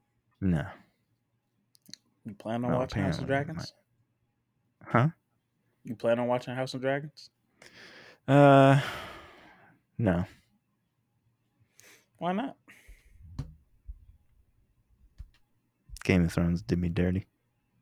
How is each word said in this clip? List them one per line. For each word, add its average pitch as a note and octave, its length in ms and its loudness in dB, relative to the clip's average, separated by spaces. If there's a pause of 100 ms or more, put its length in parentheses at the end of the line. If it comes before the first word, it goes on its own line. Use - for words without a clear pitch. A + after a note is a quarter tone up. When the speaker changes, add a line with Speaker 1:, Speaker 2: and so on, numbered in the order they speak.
(400)
Speaker 1:
No. F2 260 0 (1600)
Speaker 2:
You G#2+ 80 -14
plan A#2 300 -6
on A#2+ 80 -2
Speaker 1:
Well, B2+ 80 0
Speaker 2:
watching B2 220 -4
House F2 160 -2
of - 60 -8
Speaker 1:
apparently C#3+ 300 -4
Speaker 2:
Dragons? - 180 -12 (1120)
Speaker 1:
my... - 180 0
Huh? C#3 80 4 (760)
Speaker 2:
You A#2 100 -10
plan A#2 240 0
on A#2+ 80 -2
watching B2 280 -2
House C3 200 -6
of C3 60 -10
Dragons? C#3+ 500 -6 (1000)
Speaker 1:
Uh, C#3 520 8 (1160)
no. F#2 260 0 (1900)
Speaker 2:
Why F3 140 -4
not? A3+ 240 -8 (3500)
Speaker 1:
Game F2+ 220 4
of E2 60 -4
Thrones F2 300 0
did F2+ 160 -2
me F2 120 -2
dirty. F2+ 360 -2 (560)